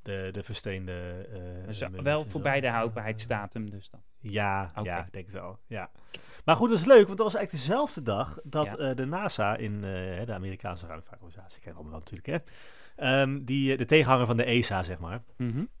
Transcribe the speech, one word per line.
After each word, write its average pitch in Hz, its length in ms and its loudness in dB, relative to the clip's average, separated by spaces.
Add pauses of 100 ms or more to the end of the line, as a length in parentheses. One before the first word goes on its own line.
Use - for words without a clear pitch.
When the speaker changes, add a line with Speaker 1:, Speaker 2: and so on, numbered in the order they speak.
Speaker 1:
De, 95 300 -6
de 101 100 -6
versteende, 92 880 -6
eh, 101 60 -10 (260)
Speaker 2:
Maar 104 100 -8
zo, 107 120 -6
Speaker 1:
mummies 92 160 -8
Speaker 2:
wel 147 200 2
Speaker 1:
en 123 80 -8
Speaker 2:
voorbij 135 240 0
Speaker 1:
zo. 139 60 2
Speaker 2:
de 131 80 0
houdbaarheidsdatum 110 1000 -2
dus 98 200 -14
dan. - 100 -18 (200)
Speaker 1:
Ja, 101 580 0
Speaker 2:
Oké. 104 120 -4
Speaker 1:
ja, 85 160 -4
ik - 60 -16
denk 95 120 -12
het 98 100 -16
wel. 92 320 -10
Ja. 95 240 -10 (540)
Maar 160 120 6
goed, 240 120 4
dat 226 100 4
is 165 60 0
leuk, 233 220 12
want 196 120 -6
dat 220 140 2
was - 20 -6
eigenlijk 170 320 -4
dezelfde 233 360 0
dag 113 400 -2
dat, 147 240 0 (120)
Speaker 2:
Ja. 143 100 0
Speaker 1:
eh, 131 80 -2
de 131 100 -2
nasa 147 500 0
in, 104 180 -4
eh, 95 520 -4
de 117 60 -8
Amerikaanse 92 540 -8
ruimtevaartorganisatie, 85 760 -16
kennen 82 200 -16
we 78 60 -12
allemaal 78 120 -12 (100)
wel - 20 -10
natuurlijk, 151 320 -6 (520)
hè? - 80 -6 (180)
Ehm, 135 220 0
die, 135 280 2
eh, 131 60 2
de 131 60 0
tegenhanger 131 420 6
van 117 100 4
de 113 80 4
esa, 117 380 2
zeg 87 160 -6
maar. 87 240 -8 (140)
Speaker 2:
Mhm. 123 280 -2 (160)